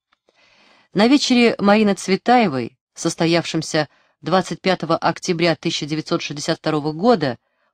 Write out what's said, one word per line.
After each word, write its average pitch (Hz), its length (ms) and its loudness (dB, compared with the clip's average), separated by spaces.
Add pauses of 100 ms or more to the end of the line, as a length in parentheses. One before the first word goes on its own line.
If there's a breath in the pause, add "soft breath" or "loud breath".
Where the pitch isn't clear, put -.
(960 soft breath)
На 214 140 4
вечере 240 500 4
Марины 202 360 4
Цветаевой, 185 840 0 (160)
состоявшемся 165 920 -2 (340)
двадцать 170 380 -2
пятого 170 360 -2
октября 165 600 -2
тысяча - 300 -6
девятьсот 156 360 -4
шестьдесят 151 360 -6
второго 156 340 -4
года 160 460 0 (360)